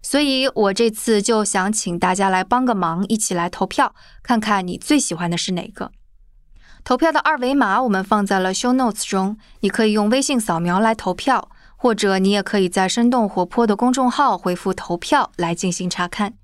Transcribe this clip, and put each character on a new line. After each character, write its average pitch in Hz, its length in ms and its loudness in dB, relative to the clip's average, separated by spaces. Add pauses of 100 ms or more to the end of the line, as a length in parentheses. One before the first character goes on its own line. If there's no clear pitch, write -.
所 285 180 0
以 269 320 0
我 202 180 2
这 233 160 2
次 220 320 0
就 214 240 0
想 202 300 -2
请 175 240 -4
大 185 160 0
家 196 160 2
来 185 140 0
帮 247 200 0
个 240 120 2
忙， 175 320 -2
一 220 100 0
起 208 160 -4
来 175 160 -2
投 185 160 -4
票， 240 300 -2 (260)
看 233 180 0
看 208 280 -2
你 180 100 -6
最 294 220 2
喜 175 160 -2
欢 170 160 -4
的 175 40 -2
是 180 180 -4
哪 175 160 -6
个。 - 220 -12 (920)
投 247 120 0
票 320 160 2
的 294 100 2
二 302 160 0
维 254 180 0
码 226 260 2
我 247 80 0
们 190 140 0
放 208 200 2
在 196 140 0
了 185 160 0
show 247 220 0
notes 240 340 -2
中， 196 260 -2 (260)
你 196 80 0
可 220 180 2
以 208 60 2
用 214 180 2
微 269 100 2
信 277 180 0
扫 170 200 -2
描 175 200 0
来 220 140 2
投 190 180 -4
票， 226 380 -2 (260)
或 233 200 2
者 196 240 2
你 190 100 4
也 202 140 2
可 208 160 -2
以 185 100 2
在 190 180 0
生 240 220 2
动 240 180 2
活 185 160 -2
泼 233 220 0
的 208 100 2
公 247 160 2
众 254 200 2
号 247 260 2
回 180 180 -2
复 185 160 -4
“投 180 240 -4
票” 262 420 0
来 170 180 -2
进 180 160 -2
行 180 180 -4
查 175 180 -4
看。 202 360 -4